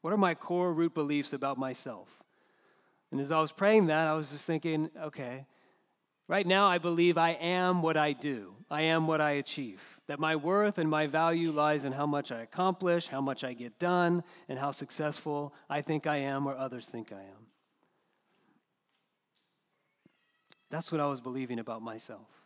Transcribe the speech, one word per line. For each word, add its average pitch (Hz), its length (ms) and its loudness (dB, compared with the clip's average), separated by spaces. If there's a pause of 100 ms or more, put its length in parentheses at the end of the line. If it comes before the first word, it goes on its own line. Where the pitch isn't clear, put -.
What 165 120 -2
are 214 40 2
my 180 180 4
core 180 380 0
root 165 200 2
beliefs 147 400 -2
about 135 240 -4
myself?" 127 520 -8 (1000)
And 139 80 -4
as 139 120 -4
I 160 80 4
was 156 120 2
praying 202 360 6
that, 156 200 4
I 156 60 2
was 151 180 -4
just 147 140 -10
thinking, 160 440 -2 (120)
"Okay, 135 440 -10 (840)
right 190 180 0
now 196 220 6
I 175 100 4
believe 170 400 4
I 165 220 4
am 180 420 2
what 160 140 2
I 151 160 4
do. 120 420 -6 (160)
I 151 120 -2
am 160 260 4
what 156 140 2
I 151 100 2
achieve. 139 500 -6 (260)
That 143 120 -8
my 160 160 0
worth 196 420 2
and 156 120 2
my 156 180 2
value 165 440 2
lies 151 340 2
in 135 80 -2
how 143 120 -2
much 143 280 -2
I 113 80 -8
accomplish, 180 640 0
how 139 140 -6
much 135 240 -4
I 127 80 -6
get 117 260 -14
done, 175 440 2 (260)
and 131 100 -6
how 143 120 -4
successful 147 840 -6 (160)
I 147 120 -2
think 151 240 -4
I 151 120 0
am 139 300 -2
or 135 100 -4
others 127 320 -8
think 113 240 -12
I 98 80 -16
am." 98 260 -20 (3250)
That's 160 200 -6
what 160 80 -2
I 147 60 0
was 139 160 -4
believing 127 380 -6
about 113 240 -10
myself. 110 440 -14 (180)